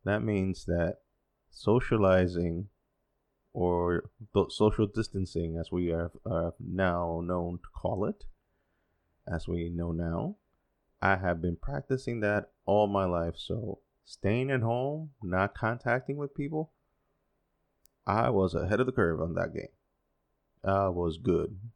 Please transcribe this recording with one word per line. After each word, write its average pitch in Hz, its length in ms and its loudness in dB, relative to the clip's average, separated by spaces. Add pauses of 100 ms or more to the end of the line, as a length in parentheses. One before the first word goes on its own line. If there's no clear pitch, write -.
That 104 180 0
means 95 440 0
that 85 320 0 (520)
socializing 92 1160 2 (840)
or 87 580 0 (220)
the 98 180 4
social 107 360 4
distancing, 85 720 -4
as 82 140 -6
we 87 160 0
have, 82 240 -2 (120)
are 85 360 -2
now 87 640 0
known 87 340 -2
to - 160 -18
call 98 300 -4
it, - 200 -6 (1000)
as 85 220 -6
we 85 200 -4
know 85 220 -4
now, 85 460 -2 (680)
I 98 140 4
have 87 260 0
been 87 140 0
practicing 131 640 -4
that 104 300 0 (160)
all 104 200 4
my 98 200 2
life. 85 300 0
So 110 420 -6 (260)
staying 123 460 -2
at 131 100 2
home, 139 500 -2 (120)
not 92 340 0
contacting 123 640 -2
with 143 160 -8
people, 156 380 -6 (1300)
I 113 240 2
was 95 240 2
ahead 98 260 2
of 127 60 4
the 127 60 -2
curve 85 280 2
on 82 140 -2
that 85 200 -4
game. - 180 -10 (880)
I 98 260 2
was 87 280 0
good. 82 400 0 (200)